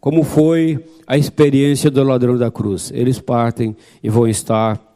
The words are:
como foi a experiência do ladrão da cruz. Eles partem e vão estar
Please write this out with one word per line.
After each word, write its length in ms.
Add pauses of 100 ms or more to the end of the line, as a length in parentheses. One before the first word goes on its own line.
como 220
foi 600 (220)
a 140
experiência 720
do 140
ladrão 340
da 120
cruz. 440
Eles 240
partem 580 (260)
e 60
vão 200
estar 500 (180)